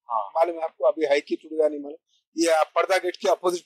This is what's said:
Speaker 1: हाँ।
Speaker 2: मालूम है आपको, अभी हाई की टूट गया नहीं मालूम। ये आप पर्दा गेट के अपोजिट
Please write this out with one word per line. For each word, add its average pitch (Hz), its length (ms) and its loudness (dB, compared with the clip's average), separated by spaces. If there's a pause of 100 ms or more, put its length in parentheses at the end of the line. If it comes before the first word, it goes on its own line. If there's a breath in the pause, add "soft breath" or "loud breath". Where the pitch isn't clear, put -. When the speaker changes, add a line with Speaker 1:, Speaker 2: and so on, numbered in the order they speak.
(120)
Speaker 1:
हाँ। 110 160 -2
Speaker 2:
मालूम 165 300 0
है 160 60 -8
आपको, 160 220 -4
अभी 156 200 2
हाई 143 160 2
की 170 140 -6
टूट 156 180 -12
गया 156 160 2
नहीं 147 100 -8
मालूम। 143 180 -12 (400)
ये 165 100 2
आप 156 280 2
पर्दा 170 220 2
गेट 180 180 -2
के 202 140 -2
अपोजिट 175 360 0